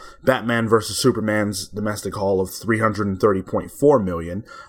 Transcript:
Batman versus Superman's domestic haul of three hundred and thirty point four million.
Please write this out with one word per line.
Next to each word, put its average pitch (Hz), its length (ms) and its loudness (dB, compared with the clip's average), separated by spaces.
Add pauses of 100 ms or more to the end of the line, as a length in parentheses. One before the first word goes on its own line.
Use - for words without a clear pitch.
(240)
Batman 117 460 0
versus 107 280 2
Superman's 107 720 0
domestic 104 480 -6
haul 98 240 0
of 92 100 -2
three 110 300 -2
hundred 107 280 0
and 95 120 -4
thirty 101 220 2
point 90 300 -6
four 143 280 4
million. 90 460 -6 (240)